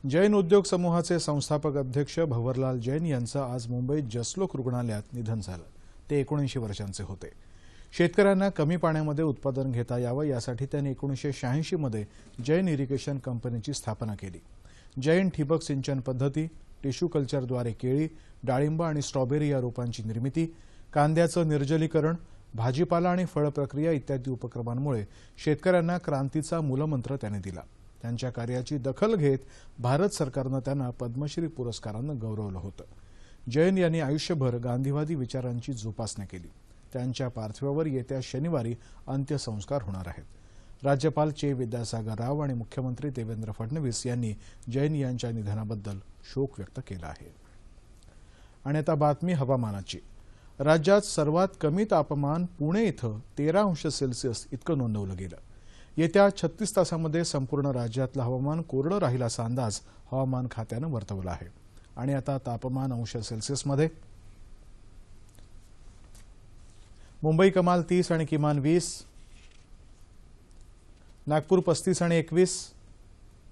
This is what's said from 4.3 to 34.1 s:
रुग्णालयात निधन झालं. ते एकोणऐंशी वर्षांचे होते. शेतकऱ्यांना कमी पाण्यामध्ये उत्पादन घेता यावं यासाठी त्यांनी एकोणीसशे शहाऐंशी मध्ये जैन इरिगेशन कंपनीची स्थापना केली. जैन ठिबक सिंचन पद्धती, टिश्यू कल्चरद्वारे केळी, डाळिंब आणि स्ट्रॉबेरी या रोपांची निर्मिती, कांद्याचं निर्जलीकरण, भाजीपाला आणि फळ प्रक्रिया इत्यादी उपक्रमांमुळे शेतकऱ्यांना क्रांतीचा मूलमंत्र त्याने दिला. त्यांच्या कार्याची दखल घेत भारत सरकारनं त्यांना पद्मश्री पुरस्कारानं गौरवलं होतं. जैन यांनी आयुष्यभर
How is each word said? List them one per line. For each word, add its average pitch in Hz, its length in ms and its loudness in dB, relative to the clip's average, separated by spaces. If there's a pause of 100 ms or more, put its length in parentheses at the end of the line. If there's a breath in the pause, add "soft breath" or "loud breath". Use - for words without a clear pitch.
रुग्णालयात 120 460 -2 (100)
निधन 113 280 -2
झालं. 90 220 -8 (480 soft breath)
ते 143 100 4
एकोणऐंशी 139 380 -2
वर्षांचे 104 440 -6
होते. 92 280 -10 (680 soft breath)
शेतकऱ्यांना 196 520 4
कमी 165 280 0
पाण्यामध्ये 156 480 0
उत्पादन 135 480 0
घेता 120 260 -2
यावं 123 260 0
यासाठी 127 420 -2
त्यांनी 139 240 -2
एकोणीसशे 139 420 -4
शहाऐंशी 151 440 -2
मध्ये 113 280 -2 (420 loud breath)
जैन 175 220 4
इरिगेशन 139 500 0
कंपनीची 120 540 -4
स्थापना 110 420 -4
केली. 90 240 -10 (640 soft breath)
जैन 175 260 4
ठिबक 156 340 0
सिंचन 135 380 -2
पद्धती, 135 480 0 (340)
टिश्यू 139 260 -2
कल्चरद्वारे 127 640 0
केळी, 143 360 0 (360 loud breath)
डाळिंब 151 380 2
आणि 151 200 0
स्ट्रॉबेरी 143 480 0
या 135 100 2
रोपांची 120 420 -4
निर्मिती, 131 520 -2 (380 loud breath)
कांद्याचं 160 560 4
निर्जलीकरण, 156 640 2 (400 soft breath)
भाजीपाला 170 560 2
आणि 180 140 2
फळ 147 240 0
प्रक्रिया 143 440 0
इत्यादी 131 380 -2
उपक्रमांमुळे 120 760 -2 (400 soft breath)
शेतकऱ्यांना 175 540 4
क्रांतीचा 147 600 0
मूलमंत्र 139 560 0
त्याने 104 220 -4
दिला. 92 220 -8 (420)
त्यांच्या 120 280 -4
कार्याची 123 480 -4
दखल 139 360 2
घेत 143 240 4 (400 loud breath)
भारत 139 300 2
सरकारनं 135 500 -2
त्यांना 131 320 -2
पद्मश्री 139 560 -4
पुरस्कारानं 120 760 -6
गौरवलं 107 380 -4
होतं. 92 260 -10 (640 soft breath)
जैन 175 280 4
यांनी 165 220 4
आयुष्यभर 139 560 0